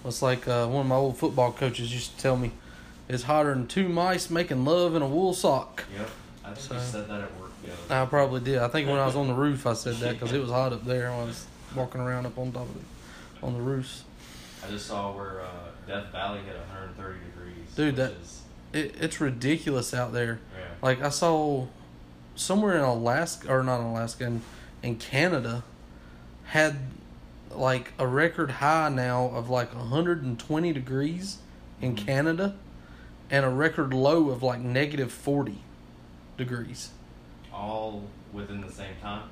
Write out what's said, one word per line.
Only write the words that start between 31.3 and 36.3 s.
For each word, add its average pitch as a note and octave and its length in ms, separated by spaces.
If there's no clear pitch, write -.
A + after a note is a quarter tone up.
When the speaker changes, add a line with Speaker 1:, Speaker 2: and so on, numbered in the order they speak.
Speaker 1:
in B2+ 140
Speaker 2:
Mm-hmm. G#2 100
Speaker 1:
Canada E3 500
and C#3 120
a C3 60
record C#3+ 460
low D3 340
of, B2 140
like, B2 160
negative C3+ 520
forty C#3 520